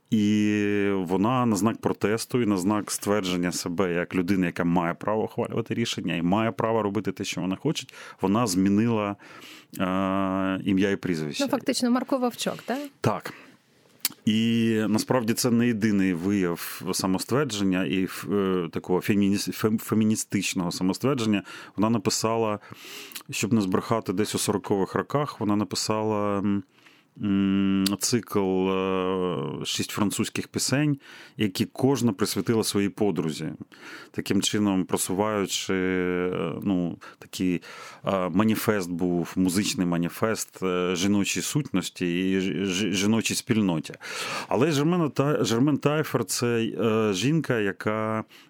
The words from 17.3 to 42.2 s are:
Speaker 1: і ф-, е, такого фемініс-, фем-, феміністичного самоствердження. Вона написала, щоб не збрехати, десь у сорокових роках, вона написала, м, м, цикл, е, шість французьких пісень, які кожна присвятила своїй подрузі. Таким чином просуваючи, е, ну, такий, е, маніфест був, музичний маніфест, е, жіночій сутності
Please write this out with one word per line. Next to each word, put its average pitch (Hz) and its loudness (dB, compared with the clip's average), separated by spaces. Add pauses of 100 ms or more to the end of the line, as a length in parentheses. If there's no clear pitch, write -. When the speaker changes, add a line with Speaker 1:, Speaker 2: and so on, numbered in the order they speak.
Speaker 1:
і 92 0
ф-, - -6
е, 95 0
такого 90 0
фемініс-, 101 2
фем-, 107 0
феміністичного 107 0
самоствердження. 107 0 (340)
Вона 104 2
написала, 113 0 (680)
щоб 107 0
не 113 4
збрехати, 101 0
десь 101 0
у - 0
сорокових 101 0
роках, 139 -2
вона 104 2
написала, 104 0
м, 101 -2 (580)
м, 98 2 (140)
цикл, 95 0
е, 92 -2
шість - -4
французьких 104 -2
пісень, 143 0 (400)
які 110 0
кожна 120 2
присвятила 107 0
своїй 101 0
подрузі. 80 -2 (600)
Таким - -2
чином 98 2
просуваючи, 98 -2
е, 90 0 (100)
ну, 90 0 (220)
такий, 90 -2 (440)
е, 92 0
маніфест 101 2
був, 87 0
музичний 92 2
маніфест, 87 -2
е, 90 0
жіночій 95 0
сутності 92 -2